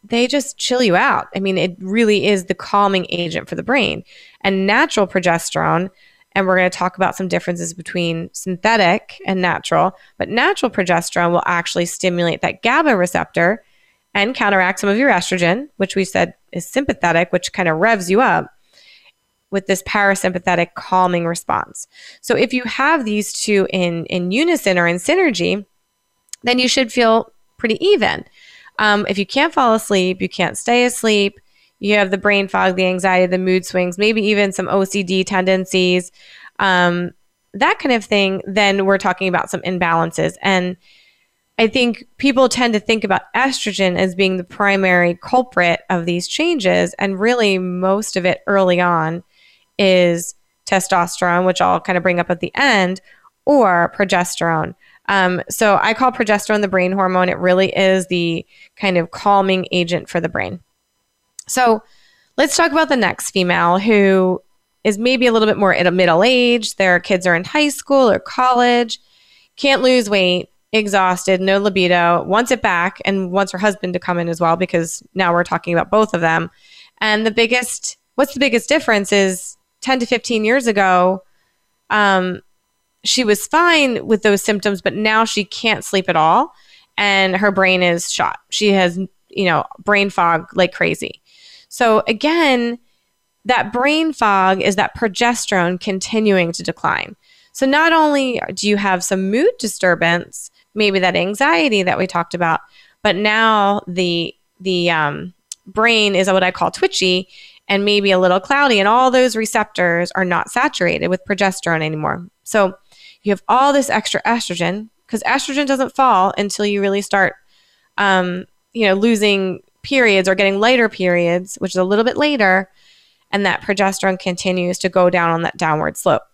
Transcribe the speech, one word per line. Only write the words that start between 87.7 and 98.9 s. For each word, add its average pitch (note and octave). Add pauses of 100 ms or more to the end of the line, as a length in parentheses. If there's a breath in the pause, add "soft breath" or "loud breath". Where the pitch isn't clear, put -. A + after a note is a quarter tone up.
is F3
shot. - (100)
She G#3
has, F3+ (300)
you G3
know, D#3+ (160)
brain G3+
fog E3+
like F3+
crazy. - (480 loud breath)
So A3+
again, B3 (680)
that G#3
brain D4
fog F#3+
is G3
that -
progesterone F#3+
continuing F#3+
to F3
decline. - (380 soft breath)
So -
not D#4
only C#4+ (120)
do G3+
you G#3
have F#3+